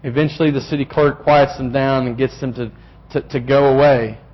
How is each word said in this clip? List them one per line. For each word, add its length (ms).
Eventually, 480
the 100
city 240
clerk 380
quiets 340
them 160
down 340
and 120
gets 220
them 140
to, 180
to, 160
to 120
go 260
away. 520